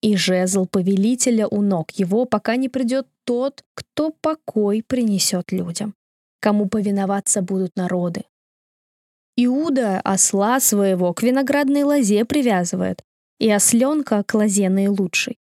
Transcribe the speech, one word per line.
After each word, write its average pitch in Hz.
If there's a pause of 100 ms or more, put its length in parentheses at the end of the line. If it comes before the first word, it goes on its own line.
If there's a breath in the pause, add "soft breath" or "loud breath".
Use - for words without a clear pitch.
и 214
жезл 185
повелителя 208
у -
ног 190
его, 202
пока 226
не 262
придёт 262 (180)
тот, 254 (100)
кто -
покой 220
принесёт 208
людям, 180 (460)
кому 208
повиноваться 196
будут 190
народы. 175 (1120)
Иуда 247
осла 202
своего 190
к -
виноградной 277
лозе 233
привязывает, 185 (360)
и 220
ослёнка 226
к -
лозе 202
наилучшей. 196